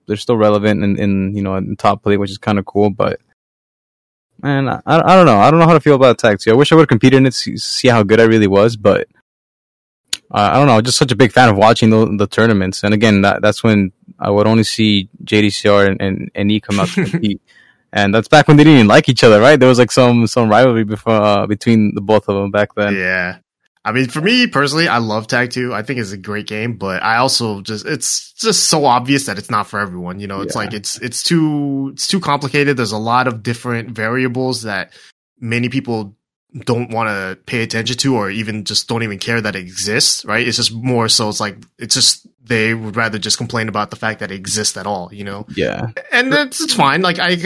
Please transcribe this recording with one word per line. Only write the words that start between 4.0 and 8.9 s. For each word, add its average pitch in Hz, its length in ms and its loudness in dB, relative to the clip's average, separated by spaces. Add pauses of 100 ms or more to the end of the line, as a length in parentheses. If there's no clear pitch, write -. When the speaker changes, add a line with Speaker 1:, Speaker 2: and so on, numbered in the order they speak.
Speaker 1:
man, 135 260 -2
I, - 180 -4
I, 165 260 4
I 190 40 8
don't 180 100 8
know, 110 120 6
I 117 120 6
don't 160 80 4
know 160 80 6
how 170 80 6
to 147 60 4
feel 147 160 4
about 123 220 4
Tag 104 200 2
two. - 120 -2
I 110 40 6
wish 143 160 4
I 165 60 4
would've 160 120 6
competed 127 300 4
in 135 80 4
it, 123 80 -2
see, - 220 -8
see - 320 -4
how 117 140 4
good 107 180 4
I 113 40 6
really 110 220 4
was, 104 300 2
but, 104 320 2 (1200)